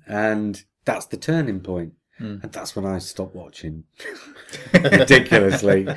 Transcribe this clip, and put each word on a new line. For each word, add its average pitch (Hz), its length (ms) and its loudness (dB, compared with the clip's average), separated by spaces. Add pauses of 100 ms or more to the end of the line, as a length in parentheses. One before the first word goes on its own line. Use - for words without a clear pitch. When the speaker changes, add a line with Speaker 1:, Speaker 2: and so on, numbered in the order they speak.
Speaker 1:
And 107 560 -4 (220)
that's 113 200 -4
the - 120 -10
turning 139 420 -4
point. 87 340 -8 (260)
Speaker 2:
Mm. 104 240 -12
Speaker 1:
And - 80 -14
that's - 240 -12
when 98 100 -6
I 95 140 -4
stopped 92 360 -12
watching. 78 480 -16 (500)
<laughs> - 400 -16
Ridiculously. 104 1200 4